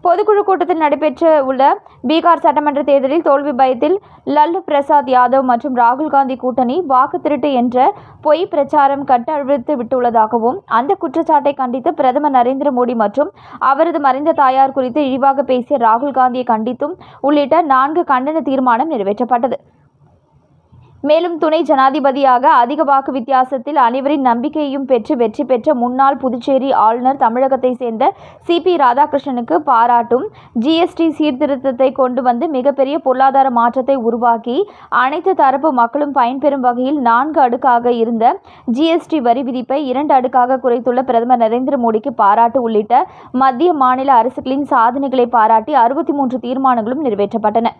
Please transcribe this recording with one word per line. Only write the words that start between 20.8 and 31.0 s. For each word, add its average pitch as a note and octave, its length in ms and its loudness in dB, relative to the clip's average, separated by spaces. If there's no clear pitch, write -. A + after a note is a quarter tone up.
மேலும் E4 380 0
துணை D#4 260 2
ஜனாதிபதியாக C4+ 800 2
அதிக D4 220 0
வாக்கு C4+ 280 0
வித்தியாசத்தில் C4 720 -2
அனைவரின் C4+ 460 0
நம்பிக்கையையும் C#4 600 -4
பெற்று B3+ 260 0
வெற்றி A#3 340 -2
பெற்ற C4 240 0
முன்னாள் B3+ 500 0
புதுச்சேரி C4 460 -2
ஆளுநர் B3+ 360 0
தமிழகத்தை B3+ 520 0
சேர்ந்த A#3 360 -2
சி E4+ 100 0
பி F4+ 160 2
ராதாகிருஷ்ணனுக்கு C4+ 720 0
பாராட்டும், A#3+ 560 2
ஜி B3+ 220 0
எஸ் E4 240 -2
டி E4 80 2